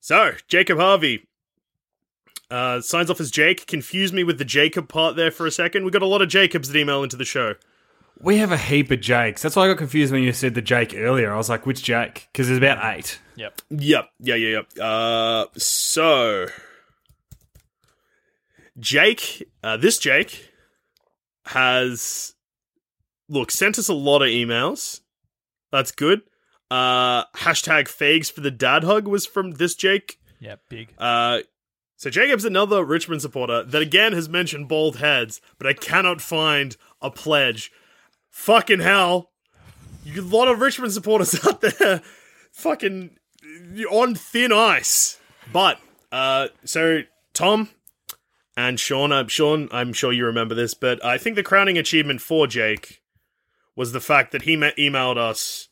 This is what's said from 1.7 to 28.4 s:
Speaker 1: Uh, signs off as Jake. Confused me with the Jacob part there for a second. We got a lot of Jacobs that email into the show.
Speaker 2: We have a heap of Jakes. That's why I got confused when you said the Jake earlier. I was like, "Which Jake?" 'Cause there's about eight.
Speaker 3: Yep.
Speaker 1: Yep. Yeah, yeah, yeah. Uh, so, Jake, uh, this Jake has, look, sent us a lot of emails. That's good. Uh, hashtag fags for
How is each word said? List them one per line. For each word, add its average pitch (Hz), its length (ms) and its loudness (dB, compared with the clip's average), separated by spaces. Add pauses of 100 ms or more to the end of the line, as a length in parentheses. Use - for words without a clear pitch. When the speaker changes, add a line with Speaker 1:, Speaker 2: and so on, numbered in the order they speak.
Speaker 1:
Uh, 123 300 -2
signs 170 300 -2
off 170 100 -2
as 139 100 -6
Jake. 165 360 2
Confused 180 480 -6
me 185 100 0
with 165 140 -2
the 139 60 -4
Jacob 147 440 0
part 160 280 -2
there 165 140 2
for 165 160 -6
a 160 40 0
second. 180 340 -2
We 185 60 -2
got 190 120 2
a 190 40 0
lot 196 160 2
of 175 60 0
Jacobs 175 420 2
that 147 80 2
email 143 240 0
into 127 140 -6
the 131 100 -6
show. 113 280 -4 (680)
Speaker 2:
We 196 180 2
have 214 120 2
a 165 60 0
heap 139 340 2
of 123 100 2
Jakes. 120 420 0
That's 156 120 -4
why 185 120 6
I - 20 4
got 190 100 2
confused 143 340 0
when 131 100 2
you 127 100 2
said 123 220 -2
the 120 80 -4
Jake 117 340 0
earlier. 113 360 0
I 104 40 -4
was 110 120 -4
like, 113 180 -4
"Which 131 180 -4
Jake?" - 500 -4
'Cause 131 140 -2
there's 127 100 2
about 127 240 2 (140)
eight. - 240 -12 (160)
Speaker 3:
Yep. 107 240 -14 (100)
Speaker 1:
Yep. 143 400 0 (100)
Yeah, 123 140 -2
yeah, 110 280 -2 (160)
yeah. - 60 -8
Uh, 113 600 -2 (100)
so, 123 920 0 (2250)
Jake, 160 680 0 (140)
uh, 110 140 -4
this 151 220 2
Jake - 520 0 (960)
has, 127 880 -2 (960)
look, 139 220 -4
sent 208 280 0
us 226 100 -4
a 196 60 2
lot 143 280 4
of 135 60 4
emails. 120 720 -2 (680)
That's 135 220 0
good. 185 300 2 (480)
Uh, 127 540 2 (120)
hashtag 160 480 0
fags 151 480 0
for - 80 -16